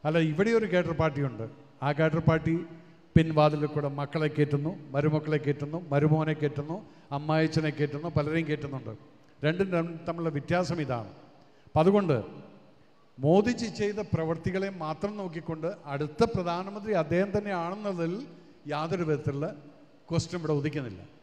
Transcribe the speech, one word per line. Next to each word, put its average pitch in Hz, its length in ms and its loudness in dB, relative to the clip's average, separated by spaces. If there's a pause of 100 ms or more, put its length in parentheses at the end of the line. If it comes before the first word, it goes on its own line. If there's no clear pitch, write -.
അല്ല, 156 120 2 (140)
ഇവിടെ 196 280 2
ഒരു 214 140 0
cadre 170 280 2
പാർട്ടിയുണ്ട്. 135 440 0 (360)
ആ 139 180 0
cadre 160 200 4
party 160 360 2 (600)
പിൻവാതിലിൽ 151 600 6
കൂടെ 147 140 -2 (100)
മക്കളെ 156 280 0
കയറ്റുന്നു, 147 440 2 (220)
മരുമക്കളെ 151 520 2
കയറ്റുന്നു, 147 320 -2 (140)
മരുമോനെ 151 420 4
കയറ്റുന്നു, 147 440 -4 (400)
അമ്മായച്ചനെ 156 600 0
കയറ്റുന്നു, 147 400 -2
പലരെയും 160 320 0
കയറ്റുന്നുണ്ട്. 135 440 -6 (520)
രണ്ടും 180 300 2
രണ്ടും 165 220 0 (100)
തമ്മിലുള്ള 165 300 -2
വ്യത്യാസം 170 480 0
ഇതാണ്. 117 260 -4 (560)
അപ്പം - 160 2
അതുകൊണ്ട് 185 340 6 (1080)
മോദിജി 226 420 4 (120)
ചെയ്ത 208 200 -2 (140)
പ്രവൃത്തികളെ 170 560 -2 (140)
മാത്രം 202 340 -4
നോക്കിക്കൊണ്ട് 165 520 -6 (240)
അടുത്ത 151 300 0 (120)
പ്രധാനമന്ത്രി 190 580 -4 (100)
അദ്ദേഹം 175 340 2
തന്നെയാണെന്നതിൽ 190 760 -4 (600)
യാതൊരു 170 360 -2
വിധത്തിലുള്ള 147 380 -2 (640)
ക്വസ്റ്റ്യൻ 170 320 -2
ഇവിടെ 156 180 0
ഉദിക്കുന്നില്ല. 135 420 -6 (220)